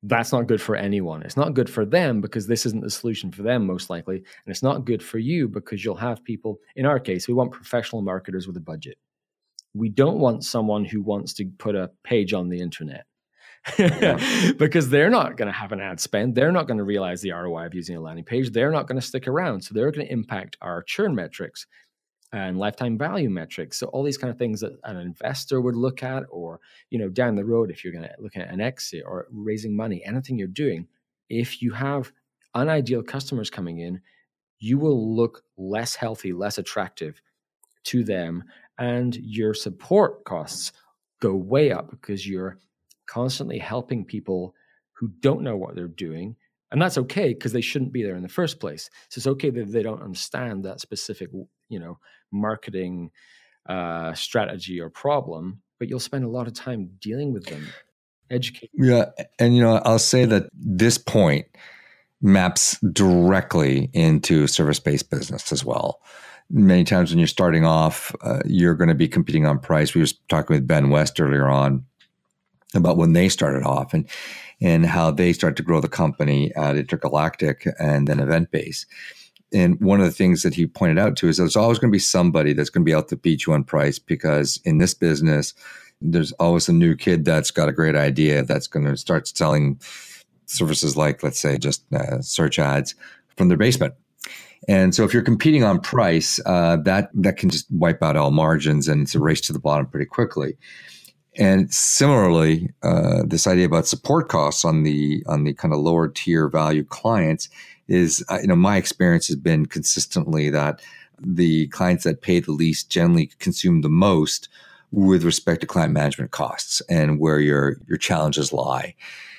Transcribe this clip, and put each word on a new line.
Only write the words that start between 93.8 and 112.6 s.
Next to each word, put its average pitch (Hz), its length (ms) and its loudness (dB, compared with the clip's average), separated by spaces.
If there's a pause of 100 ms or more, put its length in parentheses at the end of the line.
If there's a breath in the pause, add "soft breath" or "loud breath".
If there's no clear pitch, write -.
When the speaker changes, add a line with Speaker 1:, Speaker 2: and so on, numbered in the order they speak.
Speaker 2:
And 95 280 4
so - 100 4
if - 80 0
you're 120 100 4
competing 135 400 4
on 98 160 4
price, 87 640 2
uh, 85 320 4
that, 95 360 2
that 95 240 2
can 92 120 2
just - 220 -6
wipe 82 320 2
out 76 140 2
all 71 140 4
margins, 76 560 2
and 76 160 2
it's 69 120 -4
a 73 40 2
race 78 220 2
to - 120 -4
the - 60 -4
bottom 73 280 0
pretty 71 180 -4
quickly. - 520 -4 (800 loud breath)
And 170 360 4
similarly, 87 1000 4 (100)
uh, 85 440 2
this 82 200 0
idea 90 200 4
about 82 220 2
support 160 420 0
costs 76 360 0
on 80 180 4
the, 73 440 0
on 73 160 0
the 73 100 0
kind 80 200 -2
of 76 60 2
lower 82 280 4
tier 80 420 0
value 78 340 2
clients 85 640 0 (400 loud breath)
is, 87 420 2
uh, 92 120 -2
you 101 60 0
know, 92 80 6
my 98 220 6
experience 87 500 2
has 82 80 -2
been 78 300 0
consistently 78 840 -2
that 73 320 -2 (400 loud breath)
the 82 460 2
clients 90 380 0
that 80 160 -2
pay 87 180 2
the 82 120 -6
least 78 380 0